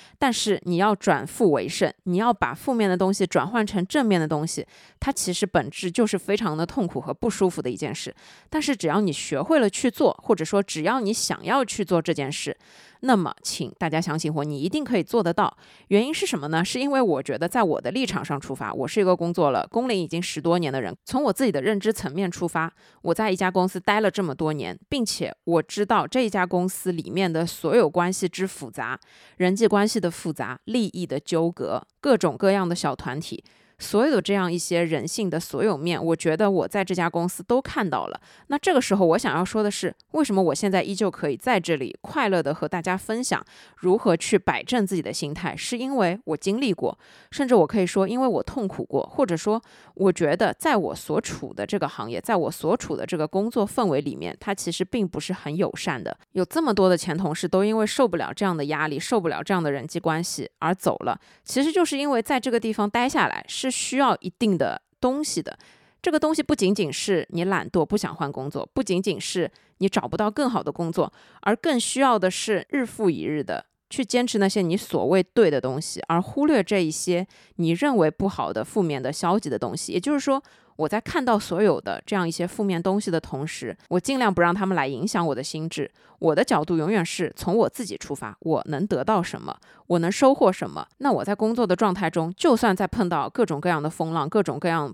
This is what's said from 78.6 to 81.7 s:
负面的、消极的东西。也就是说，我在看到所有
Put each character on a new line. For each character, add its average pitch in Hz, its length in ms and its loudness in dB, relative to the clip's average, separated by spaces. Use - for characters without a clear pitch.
负 - 160 -2
面 147 220 0
的、 127 100 -4
消 180 240 0
极 156 140 -4
的 107 80 -2
东 101 180 -4
西。 - 140 -10
也 170 80 -2
就 277 140 -2
是 285 80 0
说， 269 200 0
我 151 120 0
在 214 120 -2
看 294 240 -4
到 233 120 4
所 185 240 -2
有 175 200 4